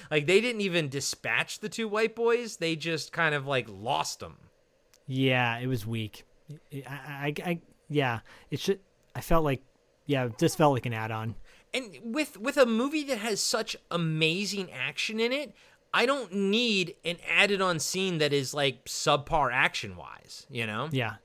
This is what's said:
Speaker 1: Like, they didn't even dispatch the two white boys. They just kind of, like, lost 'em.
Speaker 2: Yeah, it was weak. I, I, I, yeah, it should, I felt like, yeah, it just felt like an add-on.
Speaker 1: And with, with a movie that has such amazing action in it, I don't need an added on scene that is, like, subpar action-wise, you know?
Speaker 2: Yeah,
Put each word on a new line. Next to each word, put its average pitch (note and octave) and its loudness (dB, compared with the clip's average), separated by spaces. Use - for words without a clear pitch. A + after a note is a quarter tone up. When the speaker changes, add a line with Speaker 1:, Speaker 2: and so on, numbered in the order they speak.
Speaker 1:
Like, D#3 2
they F#3 8
didn't A3+ 0
even E3+ 0
dispatch C3 -4
the G#3 -6
two A3 -4
white A3 0
boys. A#3 0
They E3 -2
just D#3 -4
kind D#3+ 2
of, C3+ -2
like, C3 0
lost A2 -4
'em. E2 -14
Speaker 2:
Yeah, B2+ 2
it B2+ -4
was A#2 -2
weak. A2+ -6
I, C#3 -10
I, C#3+ -6
I, F3 -2
yeah, C3 0
it C#3+ -4
should, G3 0
I A#2+ -8
felt E3 6
like, C#3 0
yeah, C3 0
it A2+ -6
just E3 4
felt D3 8
like A#2+ -2
an A#2+ -2
add-on. A2 -4
Speaker 1:
And A3+ -6
with, A#3+ -4
with C4+ -2
a C4+ 8
movie C#4 0
that C4+ -2
has G3+ -2
such - -2
amazing E3+ 0
action D3+ -4
in A#3+ 2
it, C#4 -4
I G3 4
don't B3+ 0
need G3 2
an E3+ -4
added F#3+ 4
on F3+ 2
scene F#3 0
that D3 4
is, C#3 0
like, C#3 0
subpar D3 2
action-wise, G2 -4
you A#2+ -4
know? A2 -4
Speaker 2:
Yeah, A#2 -2